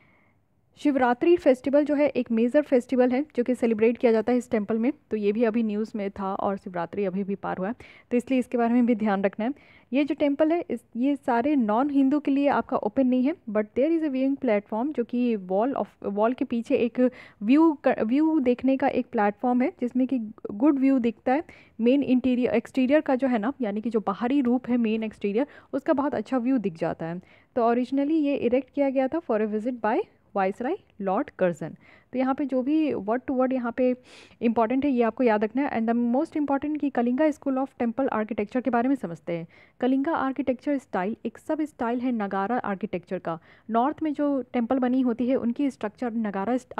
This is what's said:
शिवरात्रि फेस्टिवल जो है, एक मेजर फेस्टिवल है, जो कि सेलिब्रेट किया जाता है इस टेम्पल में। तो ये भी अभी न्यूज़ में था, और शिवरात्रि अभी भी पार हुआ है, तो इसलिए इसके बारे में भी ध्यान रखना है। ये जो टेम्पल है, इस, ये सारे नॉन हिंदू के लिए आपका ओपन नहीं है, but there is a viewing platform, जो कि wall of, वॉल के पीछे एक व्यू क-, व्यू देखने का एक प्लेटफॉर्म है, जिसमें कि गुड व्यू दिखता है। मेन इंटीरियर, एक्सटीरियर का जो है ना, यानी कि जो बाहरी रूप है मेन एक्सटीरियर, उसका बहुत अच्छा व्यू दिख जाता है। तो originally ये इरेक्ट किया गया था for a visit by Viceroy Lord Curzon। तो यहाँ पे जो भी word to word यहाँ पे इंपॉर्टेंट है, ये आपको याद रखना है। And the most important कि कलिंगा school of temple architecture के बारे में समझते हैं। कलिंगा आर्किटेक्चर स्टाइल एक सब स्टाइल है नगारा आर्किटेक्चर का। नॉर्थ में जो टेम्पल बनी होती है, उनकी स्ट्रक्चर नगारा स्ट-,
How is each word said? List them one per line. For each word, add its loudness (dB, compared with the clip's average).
शिवरात्रि 4
फेस्टिवल 4
जो 0
है, 4
एक -2
मेजर 4
फेस्टिवल 2
है, 0
जो 2
कि -2
सेलिब्रेट 2
किया 4
जाता 2
है 2
इस -6
टेम्पल -2
में। 0
तो -2
ये 0
भी 0
अभी 2
न्यूज़ -4
में -6
था, -6
और -2
शिवरात्रि -6
अभी -2
भी -6
पार -6
हुआ -4
है, -6
तो 2
इसलिए 0
इसके -4
बारे 2
में 4
भी 4
ध्यान 0
रखना -2
है। -4
ये 2
जो -4
टेम्पल 2
है, -2
इस, -8
ये 0
सारे 0
नॉन 2
हिंदू 2
के -2
लिए 2
आपका 0
ओपन 0
नहीं 2
है, 0
but -4
there 0
is 0
a -2
viewing -2
platform, -2
जो -2
कि 0
wall -2
of, -2
वॉल 0
के -4
पीछे -2
एक 2
व्यू 6
क-, 2
व्यू 2
देखने 2
का 2
एक -2
प्लेटफॉर्म 0
है, 0
जिसमें 0
कि -2
गुड 2
व्यू 4
दिखता 0
है। 0
मेन 4
इंटीरियर, 2
एक्सटीरियर 2
का 0
जो 0
है 0
ना, -2
यानी -4
कि -6
जो 0
बाहरी -2
रूप 0
है 0
मेन 0
एक्सटीरियर, -4
उसका 0
बहुत -2
अच्छा -2
व्यू 0
दिख -4
जाता -6
है। -8
तो 4
originally -2
ये 0
इरेक्ट 0
किया 0
गया 0
था -4
for -2
a -2
visit -6
by 0
Viceroy -2
Lord -2
Curzon। -4
तो -4
यहाँ 0
पे -4
जो -2
भी 0
word -2
to -10
word 0
यहाँ -4
पे 0
इंपॉर्टेंट 2
है, 2
ये 2
आपको 0
याद 4
रखना -2
है। -2
And 0
the 0
most -2
important -2
कि -2
कलिंगा 0
school -2
of -2
temple 0
architecture -4
के -2
बारे 2
में 2
समझते -8
हैं। -6
कलिंगा 0
आर्किटेक्चर -2
स्टाइल -4
एक -10
सब -6
स्टाइल -4
है -2
नगारा -2
आर्किटेक्चर -6
का। -8
नॉर्थ 0
में -2
जो -2
टेम्पल -2
बनी 0
होती 0
है, 2
उनकी -2
स्ट्रक्चर -8
नगारा -2
स्ट-, -12